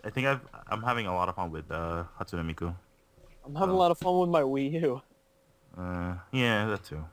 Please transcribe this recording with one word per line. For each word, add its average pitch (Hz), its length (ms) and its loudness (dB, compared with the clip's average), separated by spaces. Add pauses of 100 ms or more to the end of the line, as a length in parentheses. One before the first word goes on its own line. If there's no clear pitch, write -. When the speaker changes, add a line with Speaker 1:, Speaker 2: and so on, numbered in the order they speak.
Speaker 1:
I 113 60 -6
think 131 160 0
I've, 135 140 2 (280)
I'm 107 140 -4
having 117 240 0
a 90 80 0
lot 90 160 2
of 90 60 -8
fun 90 140 -4
with, 78 200 -10
uh, 82 340 -4 (160)
Hatsune 85 240 -4 (100)
Miku. 85 200 -4 (720)
Speaker 2:
I'm 143 80 -12
having 180 160 0
Speaker 1:
So. 190 60 4
Speaker 2:
a 190 40 4
lot 175 100 8
of 170 80 2
fun 180 200 2
with 180 120 4
my 165 120 6
Wii 139 300 2 (100)
U. 135 200 0 (760)
Speaker 1:
Uh, 90 360 -4 (180)
yeah, 117 340 4
that 104 180 -2
too. 78 280 -10